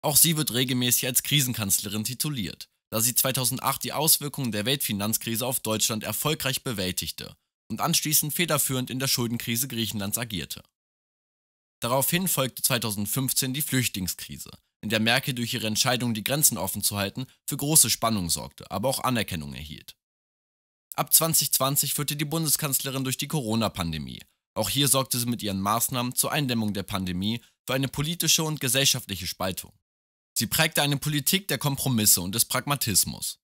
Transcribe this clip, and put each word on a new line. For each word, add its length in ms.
Auch 140
sie 180
wird 160
regelmäßig 540
als 160
Krisenkanzlerin 800
tituliert, 640
da 100
sie 140
zweitausendacht 680
die 120
Auswirkungen 580
der 140
Weltfinanzkrise 800
auf 140
Deutschland 440
erfolgreich 580
bewältigte 720
und 100
anschließend 540
federführend 560
in 80
der 100
Schuldenkrise 580
Griechenlands 520
agierte. 440
Daraufhin 480
folgte 340
zweitausendfünfzehn 920
die 80
Flüchtlingskrise, 880
in 80
der 100
Merkel 320
durch 220
ihre 140
Entscheidung, 440
die 120
Grenzen 340
offen 240
zu 160
halten, 280
für 80
große 320
Spannung 400
sorgte, 420
aber 200
auch 100
Anerkennung 540
erhielt. 420
Ab 180
zwanzig 380
zwanzig 420
führte 200
die 120
Bundeskanzlerin 760
durch 120
die 120
Corona-Pandemie. 920
Auch 140
hier 200
sorgte 300
sie 60
mit 180
ihren 200
Maßnahmen 520
zur 160
Eindämmung 440
der 80
Pandemie 580
für 60
eine 160
politische 560
und 160
gesellschaftliche 680
Spaltung. 460
Sie 120
prägte 340
eine 140
Politik 500
der 120
Kompromisse 640
und 140
des 100
Pragmatismus. 1000